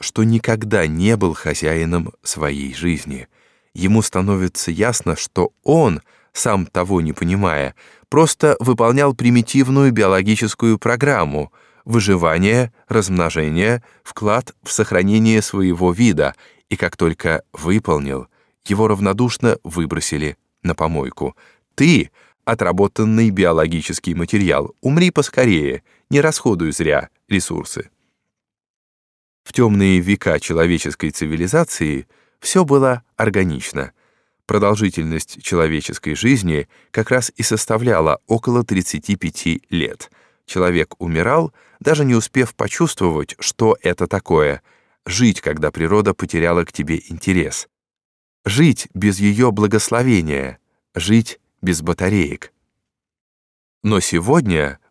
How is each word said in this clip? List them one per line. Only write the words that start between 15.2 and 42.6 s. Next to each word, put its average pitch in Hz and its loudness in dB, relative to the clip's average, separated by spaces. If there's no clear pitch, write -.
своего 90 0
вида, 87 0
и 107 -4
как - -4
только 82 -2
выполнил, 76 -2
его 107 0
равнодушно 104 0
выбросили 78 -6
на 85 -2
помойку. 73 -4
«Ты — 139 2
отработанный 110 2
биологический 82 0
материал, 85 -2
умри 170 2
поскорее, 90 0
не 143 2
расходуй 98 0
зря 73 0
ресурсы». 85 -4
В - -20
тёмные 101 4
века 90 0
человеческой 82 0
цивилизации 80 -2
всё - 2
было 135 2
органично. 92 -2
Продолжительность 101 -2
человеческой 80 -2
жизни 90 0
как - -2
раз 127 0
и 117 -6
составляла 110 0
около 120 0
тридцати 92 -4
пяти - -6
лет. - -6
Человек 90 0
умирал, 101 0
даже 151 2
не 123 2
успев 117 0
почувствовать, 90 -2